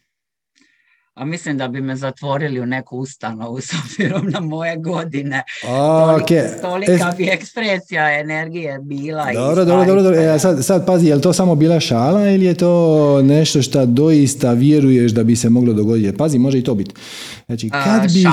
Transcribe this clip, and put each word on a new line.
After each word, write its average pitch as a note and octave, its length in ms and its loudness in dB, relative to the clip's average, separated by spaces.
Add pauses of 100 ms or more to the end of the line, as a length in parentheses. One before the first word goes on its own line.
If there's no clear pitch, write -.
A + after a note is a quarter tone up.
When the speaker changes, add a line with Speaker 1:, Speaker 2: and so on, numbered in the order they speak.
(1160)
Speaker 1:
A C3 100 -12
mislim D#3 340 -6
da C3 100 -6
bi B2 120 -8
me C3+ 160 -6
zatvorili C#3 640 -6
u A#2+ 60 -6
neku B2+ 320 -8
ustanovu A#2 640 -10
<laughs> - 40 -16
s - 80 -14
obzirom D#3+ 540 -6
na D#3+ 120 -6
moje E3 360 -6
godine. D#3+ 680 -6 (220)
Speaker 2:
A, G#2+ 40 -8
Speaker 1:
Toli-, D#3 540 2
Speaker 2:
okej. D#3+ 200 2 (200)
Speaker 1:
tolika F3+ 500 0
Speaker 2:
E, F3+ 40 -8
Speaker 1:
bi F3+ 120 -4
ekspresija F#3 920 -4
energije D#3 600 -8
bila C#3+ 520 -8
i - 20 -4
Speaker 2:
dobro, C3 200 -2
dobro, F#3 100 2
Speaker 1:
stvari F3+ 240 4
Speaker 2:
dobro, F#3+ 140 4
dobro. F#3 160 4
E, E3 40 4
Speaker 1:
toga. D#3+ 100 2
Speaker 2:
a D#3 60 2
sad, C#3+ 260 0
sad F3+ 220 0
pazi, F3 200 4
je D3+ 80 4
li C#3 80 2
to F3 100 2
samo F3+ 220 2
bila D#3+ 260 2
šala D#3+ 500 0
ili F#3+ 140 2
je F3+ 100 2
to F3 200 2 (480)
nešto D3 400 4
šta C3 240 0
doista C3+ 680 2
vjeruješ C3 600 4
da A2+ 120 0
bi A#2 120 4
se A#2 140 0
moglo A#2+ 220 4
dogoditi? G#2 440 0
Pazi, C#3+ 220 0
može C3 200 0
i B2 60 -2
to C3+ 100 -2
biti. G2 160 -6 (560)
Znači, A2+ 260 -8
Speaker 1:
A, C#3+ 120 -4
Speaker 2:
kad G#3 200 2
bih F3+ 280 4